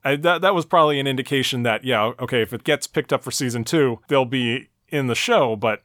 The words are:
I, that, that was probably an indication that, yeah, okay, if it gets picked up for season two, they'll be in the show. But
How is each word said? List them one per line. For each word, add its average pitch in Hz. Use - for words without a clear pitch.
I, 135
that, 165
that 190
was 165
probably 151
an 139
indication 131
that, 110
yeah, 120
okay, 123
if 107
it 117
gets 147
picked -
up -
for 127
season 120
two, 131
they'll 135
be 123
in 139
the 117
show. 143
But 107